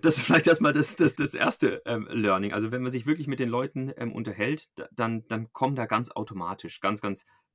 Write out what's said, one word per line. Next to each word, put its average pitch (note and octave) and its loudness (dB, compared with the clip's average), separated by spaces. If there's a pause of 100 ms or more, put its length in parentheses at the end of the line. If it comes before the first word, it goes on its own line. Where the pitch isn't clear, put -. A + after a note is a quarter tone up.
Das D#3+ 6
ist B2 0
vielleicht D#3+ 4
erstmal E3 6
das, D3 2
das, D#3 4
das C#3+ -2
erste, - 0
ähm, A2+ -4
Learning. G2+ 2
Also A2 -2
wenn B2 -2
man B2+ -2
sich B2 -4
wirklich D3+ 0
mit C3+ -4
den B2 0
Leuten, C3 -4
ähm, A#2 -6
unterhält, A2+ -4
da, - -14
dann, A2+ -4
dann A2+ -6
kommen C3+ -2
da A#2+ -2
ganz A2+ -2
automatisch F#2 -8
ganz, G2+ -2
ganz G2+ -6 (300)